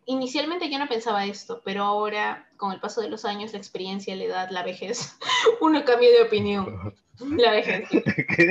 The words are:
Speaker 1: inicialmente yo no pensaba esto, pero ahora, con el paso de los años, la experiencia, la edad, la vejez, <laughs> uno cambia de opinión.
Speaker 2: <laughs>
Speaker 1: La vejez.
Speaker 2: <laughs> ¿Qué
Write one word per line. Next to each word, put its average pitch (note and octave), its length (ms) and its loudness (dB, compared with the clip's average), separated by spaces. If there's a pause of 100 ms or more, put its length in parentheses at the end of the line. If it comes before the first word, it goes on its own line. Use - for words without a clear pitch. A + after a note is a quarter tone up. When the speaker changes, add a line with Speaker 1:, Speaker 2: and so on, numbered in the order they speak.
Speaker 1:
inicialmente C#4+ 640 -4
yo C#4 80 -4
no C#4 80 -4
pensaba A3+ 400 -2
esto, - 380 -10
pero G3+ 180 -4
ahora, G#3 760 -2
con G3 160 -4
el F#3 60 -10
paso A3+ 220 -6
de A3 100 -2
los G#3+ 140 -8
años, G#3 280 -8
la G3+ 60 -8
experiencia, G3 560 -8
la F#3+ 100 -8
edad, F#3 260 -4
la F3+ 120 -6
vejez, - 580 -8
<laughs> B5 400 2
uno D#4 240 4
cambia A#3+ 260 6
de A#3 120 10
opinión. G3+ 720 -2
Speaker 2:
<laughs> - 80 -20 (320)
Speaker 1:
La G#4+ 140 6
vejez. G#3+ 400 0
Speaker 2:
<laughs> - 460 0
¿Qué E3+ 140 6